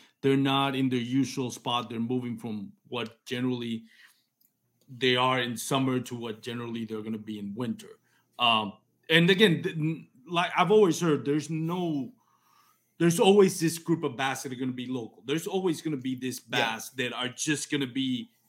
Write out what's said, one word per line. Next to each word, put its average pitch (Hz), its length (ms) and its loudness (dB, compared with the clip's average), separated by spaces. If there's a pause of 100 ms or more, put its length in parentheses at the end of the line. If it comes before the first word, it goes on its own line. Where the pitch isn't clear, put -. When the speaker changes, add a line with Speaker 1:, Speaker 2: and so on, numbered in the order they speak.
(220)
Speaker 1:
they're 135 140 4
not 139 380 2
in 131 140 0
their 123 120 0
usual 127 500 0
spot. 120 400 -4
They're 113 100 -6
moving 120 380 -4
from 107 340 -10 (160)
what 117 380 -8
generally 120 580 -4 (1120)
they 127 180 2
are 127 240 2
in 120 160 -4
summer 131 440 0
to 123 160 -10
what 113 260 -10
generally 117 420 -8
they're 110 180 -8
gonna 110 160 -6
be 107 200 -10
in 101 160 -10
winter. 113 440 -8 (400)
Um, 110 340 4 (360)
and 170 220 8
again, 185 320 6
th-, 165 140 -6
n-, 156 320 -4 (180)
like 170 300 -2
I've 175 140 4
always 202 300 6
heard, 147 240 2
there's 143 260 -2
no, 160 640 -4 (840)
there's 170 220 4
always 196 400 6
this 165 180 0
group 165 260 -2
of 127 120 -4
bass 135 260 -2
that 131 100 -8
are 123 40 -10
gonna 127 160 -4
be 123 140 -10
local. 123 400 -8
There's 160 200 -4
always 185 340 -2
gonna 156 160 -4
be 131 200 -4
this 127 240 -6 (100)
Speaker 2:
Yeah. 117 220 0
Speaker 1:
bass 110 180 -10
that 123 220 -4
are 123 160 -6
just 143 420 -4
gonna 139 160 -2
be, 127 440 -4 (180)